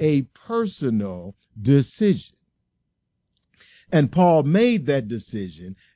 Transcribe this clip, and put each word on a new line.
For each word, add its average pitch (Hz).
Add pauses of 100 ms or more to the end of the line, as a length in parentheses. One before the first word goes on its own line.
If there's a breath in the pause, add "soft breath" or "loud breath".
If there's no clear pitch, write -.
a 151 (120)
personal 110 (240)
decision. 139 (1600 soft breath)
And 151
Paul 170
made 190
that 135
decision, 95 (200)